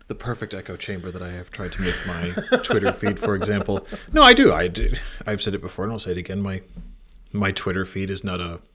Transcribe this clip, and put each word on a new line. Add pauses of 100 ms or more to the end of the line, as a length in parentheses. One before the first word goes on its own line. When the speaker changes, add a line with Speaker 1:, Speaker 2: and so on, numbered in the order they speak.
Speaker 1:
the
perfect
echo
chamber
that
I
have
tried
to
make (120)
my
Speaker 2:
<laughs>
Speaker 1:
Twitter
feed,
for
example. (260)
No,
I
do.
I
do. (340)
I've
said
it
before
and
I'll
say
it
again.
My, (680)
my
Twitter
feed
is
not
a (140)